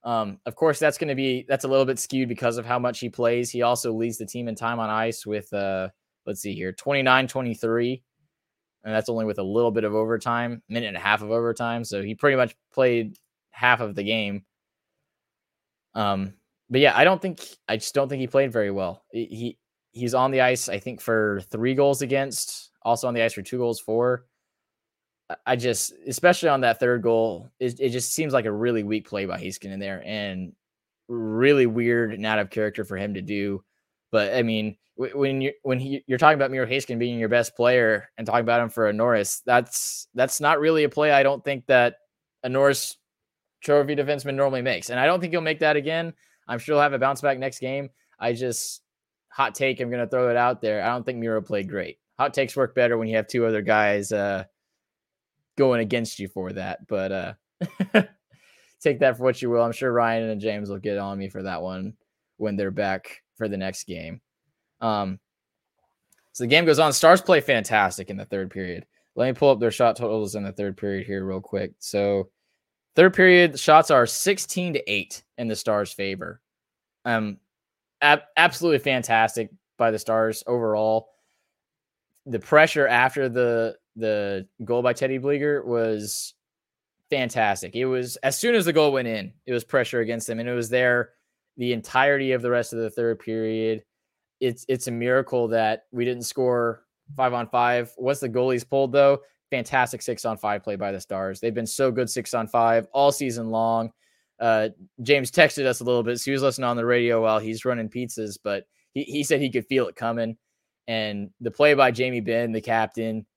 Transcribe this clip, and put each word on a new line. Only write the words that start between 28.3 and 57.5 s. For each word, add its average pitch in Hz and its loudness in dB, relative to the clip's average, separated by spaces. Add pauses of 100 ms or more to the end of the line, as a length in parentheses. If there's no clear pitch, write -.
like 123 2
a 107 -2
really 113 -2
weak 107 -4
play 98 -6
by 90 -8
Heiskanen 98 -12
in 98 -10
there, 98 -8
and 98 -8 (560)
really 120 4
weird 117 0
and 104 -8
out 107 0
of 101 -2
character 107 -4
for 98 -8
him 101 -6
to 95 -6
do. 101 -4 (480)
But 104 0
I 127 2
mean, 107 -2 (200)
w-, 123 -6
when 135 0
you, 139 -4 (100)
when 131 -2
he, 135 -8
you're 127 -2
talking 156 6
about 135 0
Miro 131 -2
Heiskanen 127 -4
being 120 -2
your 113 -2
best 120 0
player 120 4
and 113 -10
talking 117 2
about 117 2
him 117 -2
for 110 0
a 104 0
Norris, 110 0
that's, - 0
that's 131 0
not 147 2
really 156 4
a 143 2
play 147 2
I 139 6
don't 139 0
think 139 -6
that 120 6 (480)
a 127 -4
Norris 135 2 (680)
Trophy 147 2
defenseman 139 -2
normally 135 0
makes. 120 -4
And 123 -2
I 139 4
don't 175 2
think 170 -6
he'll 175 0
make 160 -2
that 151 2
again. 160 -4 (340)
I'm 120 -6
sure 147 0
he'll 143 6
have 147 2
a 135 -2
bounce 131 0
back 139 0
next 131 -6
game. 135 -8 (300)
I 120 -2
just, 120 -6 (460)
hot 131 -2
take, 135 -2
I'm 120 -4
gonna 120 -4
throw 123 0
it 117 0
out 120 0
there. 107 -2
I 98 -2
don't 120 -4
think 123 -6
Miro 113 -2
played 98 -4
great. 85 -8 (200)
Hot 135 0
takes 135 -2
work 131 0
better 120 4
when 113 -2
you 113 0
have 107 0
two 117 0
other 110 0
guys, 104 2
uh, 101 -2 (1120)
going 127 4
against 113 -4
you 98 -8
for 92 -8
that. 95 -10
But, 95 -4
uh, 92 -8 (580)